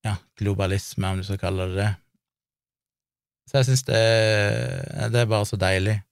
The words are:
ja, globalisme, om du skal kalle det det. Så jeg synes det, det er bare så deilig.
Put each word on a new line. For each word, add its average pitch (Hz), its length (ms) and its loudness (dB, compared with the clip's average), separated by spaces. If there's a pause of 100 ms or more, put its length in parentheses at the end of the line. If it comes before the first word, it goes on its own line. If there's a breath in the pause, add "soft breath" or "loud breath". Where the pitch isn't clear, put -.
ja, 104 140 -4 (260)
globalisme, 98 640 -2
om 92 160 -4
du - 20 -8
skal 98 160 -6
kalle 92 300 -4
det 92 80 -4
det. 104 100 0 (1600)
Så 135 120 2
jeg 127 100 2
synes 127 160 2
det, 113 160 2 (1120)
det 120 80 4
er 110 80 0
bare 104 160 2
så - 100 -6
deilig. 95 400 2 (160)